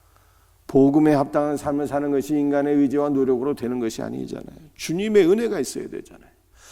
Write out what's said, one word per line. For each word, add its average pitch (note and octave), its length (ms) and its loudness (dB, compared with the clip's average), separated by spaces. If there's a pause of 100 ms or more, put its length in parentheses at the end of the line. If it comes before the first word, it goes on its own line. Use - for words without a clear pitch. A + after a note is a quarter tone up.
(680)
복음에 D3 480 4
합당한 D3 420 0
삶을 C#3+ 300 -4
사는 C#3+ 240 -4
것이 C#3+ 280 -2
인간의 C#3+ 360 0
의지와 C#3+ 360 0
노력으로 C3+ 440 0
되는 B2 240 -6
것이 A2+ 240 -6
아니잖아요. - 720 -12
주님의 F#3+ 560 2
은혜가 G#3 300 0
있어야 - 280 -8
되잖아요. - 420 -16 (420)